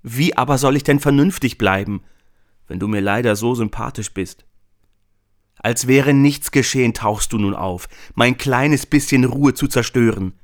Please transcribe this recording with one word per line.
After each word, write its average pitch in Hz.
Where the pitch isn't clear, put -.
Wie 123
aber 139
soll 135
ich 139
denn 143
vernünftig 143
bleiben, 98
wenn 90
du 104
mir 104
leider 104
so 117
sympathisch 117
bist? -
Als 117
wäre 135
nichts 139
geschehen, 127
tauchst 107
du 113
nun 101
auf, 90
mein 123
kleines 135
bisschen 143
Ruhe 131
zu -
zerstören. 110